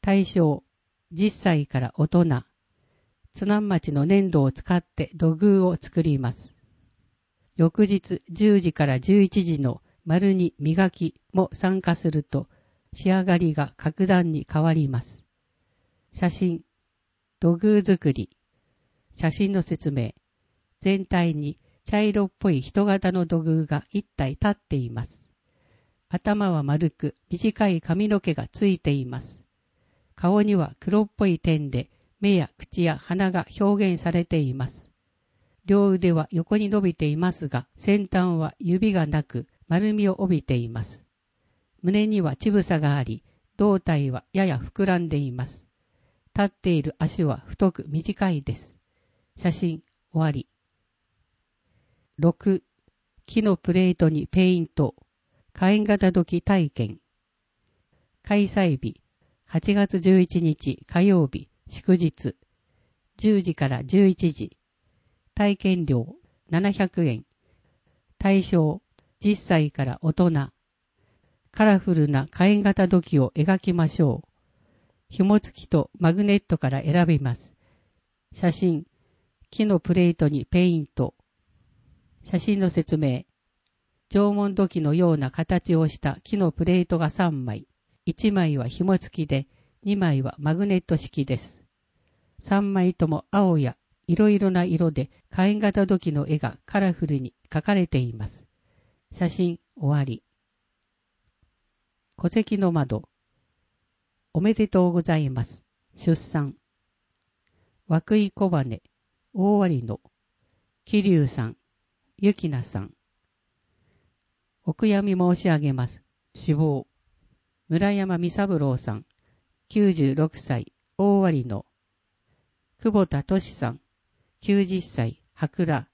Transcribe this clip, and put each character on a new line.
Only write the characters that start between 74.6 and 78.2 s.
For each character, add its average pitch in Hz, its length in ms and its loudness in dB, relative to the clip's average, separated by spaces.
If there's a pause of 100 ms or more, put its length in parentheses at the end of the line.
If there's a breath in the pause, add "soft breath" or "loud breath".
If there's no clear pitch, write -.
紐 202 320 2
付 - 220 -20
き - 60 -20
と 156 300 0
マ 165 140 2
グ 190 100 0
ネ 202 120 2
ッ 202 60 2
ト - 180 -4
か 135 100 -2
ら 135 140 -4
選 165 240 2
び 160 120 2
ま 131 160 -4
す。 - 200 -20 (800)